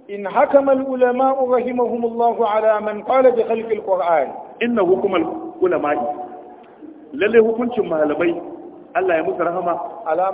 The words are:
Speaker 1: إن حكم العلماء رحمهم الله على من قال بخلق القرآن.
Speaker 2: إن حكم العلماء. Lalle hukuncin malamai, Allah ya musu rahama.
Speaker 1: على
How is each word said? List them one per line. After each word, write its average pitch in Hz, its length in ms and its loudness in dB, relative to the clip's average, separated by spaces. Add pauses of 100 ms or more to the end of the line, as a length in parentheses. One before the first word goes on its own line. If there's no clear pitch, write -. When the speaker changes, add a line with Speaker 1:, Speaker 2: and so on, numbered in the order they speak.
(100)
Speaker 1:
إن 202 180 -8
حكم 277 420 4
العلماء 262 800 0
رحمهم 247 540 0
الله 233 440 0
على 214 320 2
من 214 220 -6
قال 254 300 4
بخلق 226 400 -2
القرآن. 180 560 0 (340)
Speaker 2:
إن 240 180 0
حكم 190 360 2
العلماء. 147 960 -2 (1000)
Lalle 214 240 2
hukuncin 226 500 2
malamai, 160 460 0 (600)
Allah 180 220 2
ya 160 80 0
musu 180 140 -4
rahama. 175 420 -2 (260)
Speaker 1:
على 175 280 0